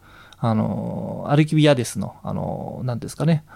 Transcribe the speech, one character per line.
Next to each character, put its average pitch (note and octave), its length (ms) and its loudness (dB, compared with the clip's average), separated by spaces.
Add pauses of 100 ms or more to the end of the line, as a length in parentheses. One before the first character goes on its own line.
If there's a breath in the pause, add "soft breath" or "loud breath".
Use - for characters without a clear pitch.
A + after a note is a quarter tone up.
(380 soft breath)
あ A#2 160 2
の、 A2 760 -4
ア C#3+ 80 4
ル D3+ 100 6
キ D3+ 80 -2
ビ D3+ 140 6
ア C#3+ 80 6
デ A#2+ 80 0
ス - 160 -6
の、 - 240 -6
あ G2 80 -6
の、 - 520 -6
な B2 100 -4
ん A2 40 -6
で - 100 -8
す - 80 -12
か - 80 -2
ね、 D3+ 200 2 (120)